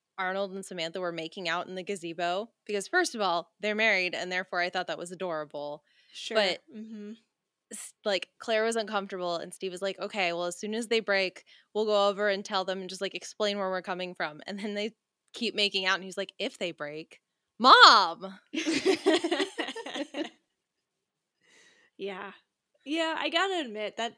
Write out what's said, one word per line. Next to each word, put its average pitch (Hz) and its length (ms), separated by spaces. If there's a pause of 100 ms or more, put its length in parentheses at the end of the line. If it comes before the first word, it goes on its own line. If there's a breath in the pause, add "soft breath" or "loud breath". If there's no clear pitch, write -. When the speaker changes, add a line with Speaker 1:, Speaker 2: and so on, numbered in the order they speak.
(200)
Speaker 1:
Arnold 190 340
and 196 100
Samantha 170 380
were 175 100
making 170 380
out 175 180
in 180 60
the 185 100
gazebo. 175 680 (140)
Because 202 220
first 349 280
of 220 60
all, 170 380
they're 214 140
married, 202 400
and 180 180
therefore 185 300
I 175 80
thought 180 160
that 160 140
was 175 120
adorable. 151 720 (300 soft breath)
Speaker 2:
Sure. - 240
Speaker 1:
But 196 220 (160)
Speaker 2:
Mm-hmm. 214 380 (580)
Speaker 1:
s-, - 220 (120)
like, 196 220 (120)
Claire 220 260
was 226 100
uncomfortable, 196 640
and 175 160
Steve 190 180
was 175 100
like, 190 180
"Okay, 196 340
well, 175 120
as 180 140
soon 214 160
as 233 140
they 226 100
break, 190 440 (300 loud breath)
we'll 214 120
go 202 240
over 202 200
and 196 160
tell 190 200
them 190 160
and 185 80
just, 185 120
like, 190 140
explain 202 420
where 196 120
we're 185 120
coming 180 340
from." 156 300
And 202 140
then 208 160
they 208 180 (400)
keep 226 220
making 196 320
out, 190 80
and 180 80
he's 190 140
like, 196 200
"If - 220
they 175 120
break, 156 480 (380)
Mom!" 214 840
<laughs> - 100
Speaker 2:
<laughs> 320 1800 (1700 soft breath)
Yeah. 196 340 (540)
Yeah, 320 340
I 302 100
gotta 370 360
admit 214 320
that, 233 200